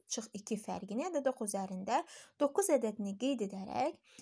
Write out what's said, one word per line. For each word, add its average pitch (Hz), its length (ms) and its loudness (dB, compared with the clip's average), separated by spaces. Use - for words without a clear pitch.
çıx - 240 -4
iki 208 280 -4
fərqini 196 480 -4
ədəd 285 220 2
oxu 233 180 -2
üzərində 196 540 0
doqquz 370 360 4
ədədini 214 420 0
qeyd 240 280 2
edərək 196 500 -2